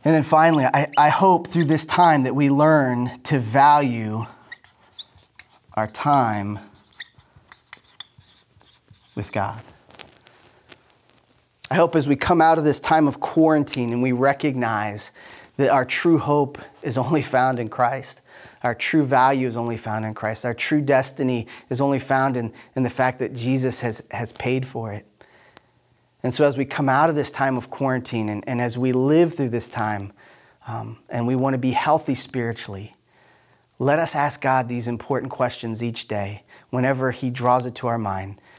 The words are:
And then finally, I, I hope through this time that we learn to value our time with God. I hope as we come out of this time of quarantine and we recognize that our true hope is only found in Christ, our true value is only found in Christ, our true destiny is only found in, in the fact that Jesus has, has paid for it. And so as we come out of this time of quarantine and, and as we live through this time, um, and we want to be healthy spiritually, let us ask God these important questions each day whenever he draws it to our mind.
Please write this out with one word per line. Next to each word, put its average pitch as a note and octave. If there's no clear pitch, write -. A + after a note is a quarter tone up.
And D#3
then D3+
finally, D#3+
I, C#3+
I D3
hope F3+
through E3+
this D3+
time D#3+
that B2+
we C#3+
learn C#3
to D3+
value A#2
our A2
time G#2+
with G#2
God. G#2+
I C3
hope E3
as C#3+
we C#3+
come E3
out D#3+
of D#3
this D3
time D#3
of C3+
quarantine D3
and A#2+
we C3
recognize A#2+
that C3+
our C3
true E3
hope C#3+
is C3
only C3+
found B2+
in A2+
Christ, B2
our B2
true D#3
value C3
is A2+
only A#2
found A2
in A2
Christ, A2
our A#2+
true D3+
destiny C3
is B2
only C#3
found C3+
in, A2+
in C3
the A#2+
fact B2+
that B2+
Jesus B2+
has, A2+
has A#2
paid B2+
for A2+
it. G#2
And B2+
so D3
as C3+
we C3+
come C3+
out C#3+
of D3+
this C#3+
time C3+
of B2
quarantine C3
and, G#2
and B2
as A#2+
we B2+
live D3
through C3+
this A2+
time, G#2
um, A2+
and A#2
we B2+
want C3+
to C3
be B2+
healthy D3+
spiritually, A2+
let C#3+
us D#3+
ask C#3+
God C3
these A#2+
important B2
questions A#2
each A#2
day G#2
whenever B2+
he B2+
draws B2
it B2
to -
our A#2
mind. G2